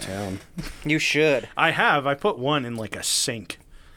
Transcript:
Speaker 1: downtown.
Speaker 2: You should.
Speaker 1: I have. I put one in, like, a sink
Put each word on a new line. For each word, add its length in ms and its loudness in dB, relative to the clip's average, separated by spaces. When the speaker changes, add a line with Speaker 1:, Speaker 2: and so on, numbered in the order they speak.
Speaker 1:
downtown. 400 -6
Speaker 2:
You 140 2
should. 580 2
Speaker 1:
I 140 4
have. 360 2
I 80 2
put 240 0
one 260 0
in, 100 -6
like, 220 -6
a 80 -8
sink 540 -2